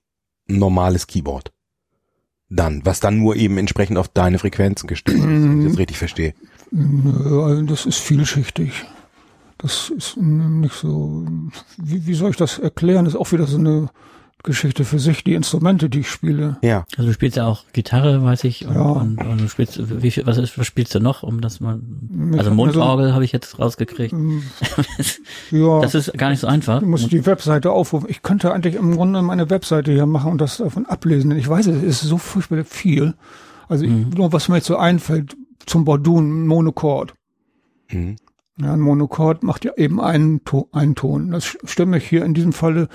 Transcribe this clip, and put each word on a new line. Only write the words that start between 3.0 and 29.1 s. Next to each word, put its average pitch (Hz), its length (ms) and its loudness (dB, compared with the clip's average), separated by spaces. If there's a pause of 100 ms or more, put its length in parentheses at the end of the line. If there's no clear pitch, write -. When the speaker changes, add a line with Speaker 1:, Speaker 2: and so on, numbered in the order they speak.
Speaker 1:
dann 101 180 2
nur 110 180 2
eben 101 200 2
entsprechend 98 400 0
auf 90 120 0
deine 90 300 2
Frequenzen 98 480 -2
gestellt - 300 -2
ist, 151 80 4
wenn 151 360 4
ich 151 40 2
das 156 80 2
Speaker 2:
Mhm. 90 60 0
Speaker 1:
richtig 92 200 -2
verstehe. 82 360 -4 (360)
Speaker 2:
Nö, 143 720 0
also 151 200 2
das 151 240 -2
ist - 120 -2
vielschichtig. 143 880 -2 (720)
Das - 400 -6
ist - 220 -10
n-, 160 420 0
nicht 151 140 0
so, 76 500 -4 (540)
wie, 160 280 -6
wie 180 80 0
soll 175 160 0
ich - 60 -4
das - 220 -2
erklären? 175 480 2
Das 156 80 0
ist - 60 -4
auch - 120 -4
wieder 165 140 2
so 139 120 -2
eine 156 300 2 (540)
Geschichte 139 420 0
für 143 140 0
sich, 143 260 0
die - 80 2
Instrumente, 165 560 2
die 135 120 -2
ich 131 100 -6
spiele. 151 500 -2
Speaker 1:
Ja. 110 240 2 (140)
Speaker 3:
Also 120 100 2
du 113 60 2
spielst 131 240 0
ja 117 80 0
auch 110 260 -2
Gitarre, 135 500 2
weiß 123 220 2
ich, 120 220 -4
und, 123 80 -2
Speaker 2:
Ja. - 80 2
Speaker 3:
und, 113 420 2
und 113 160 0
du 110 80 0
spielst, 113 540 -4
wie 123 80 2
viel, - 160 -2
was 120 100 2
ist, 123 220 -2
was 123 80 -2
spielst - 280 -4
du 101 60 2
noch, 123 220 0
um 117 180 -4
das 113 200 -6
mal, 113 200 -4
Speaker 2:
Ich 120 400 -10
Speaker 3:
also 160 160 0
Speaker 2:
hab - 20 2
mir 101 60 2
so 107 100 2
Speaker 3:
Mundorgel 131 600 4
habe 131 100 2
ich 123 80 -2
jetzt - 260 -6
rausgekriegt. 117 540 -4
Speaker 2:
Mm. 156 280 -2 (520)
Speaker 3:
<laughs> - 580 -8
Speaker 2:
Ja. 156 300 4
Speaker 3:
Das 139 140 0
ist 147 240 -2
gar 135 120 0
nicht 139 100 0
so - 60 -4
einfach. 143 360 2
Speaker 2:
Ich 196 60 0
muss 139 200 2
die 156 160 2
Webseite 151 460 0
aufrufen. 175 400 0
Ich - 120 -10
könnte 185 300 0
eigentlich 170 220 -2
im 170 220 2
Grunde 185 260 2